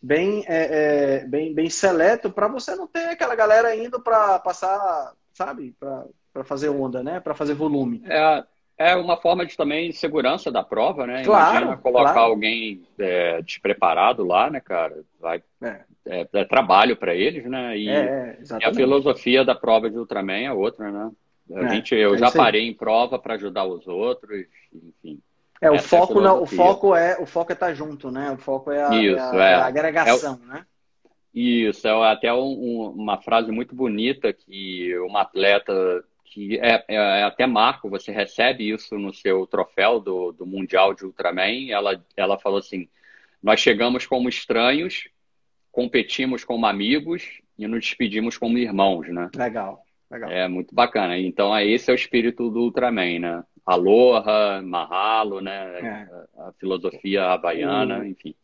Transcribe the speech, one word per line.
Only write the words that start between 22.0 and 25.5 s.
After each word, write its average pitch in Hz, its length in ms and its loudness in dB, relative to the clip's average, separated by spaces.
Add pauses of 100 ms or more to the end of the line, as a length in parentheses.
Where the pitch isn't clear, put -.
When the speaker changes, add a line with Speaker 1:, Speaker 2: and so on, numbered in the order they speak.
Speaker 1:
é - 20 0
Speaker 2:
já 120 120 6
Speaker 1:
isso 160 80 2
aí. 135 80 8
Speaker 2:
parei 110 240 2
em 113 40 -10
prova 120 460 0
pra 113 140 -8
ajudar 98 320 -4
os 87 200 -8
outros, 101 600 -6 (280)
enfim. 80 460 -20 (420)